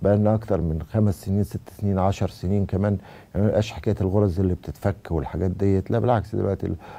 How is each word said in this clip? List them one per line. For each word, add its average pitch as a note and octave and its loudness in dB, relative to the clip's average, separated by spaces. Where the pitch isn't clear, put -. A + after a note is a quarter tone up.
بقالنا G#2 4
أكتر G#2+ 0
من D#2+ -2
خمس G#2 0
سنين، G2 0
ست - -8
سنين، G2 0
عشر F#2+ 0
سنين G2 -2
كمان، G2 0
يعني G2+ 2
ما G2+ 2
بقاش G#2 0
حكاية - -2
الغرز G2 2
اللي F#2 2
بتتفك - -4
والحاجات E2+ -2
ديت، F#2+ 0
لا A2+ 2
بالعكس A2 0
دلوقتي G2 -2
ال-، F2 -4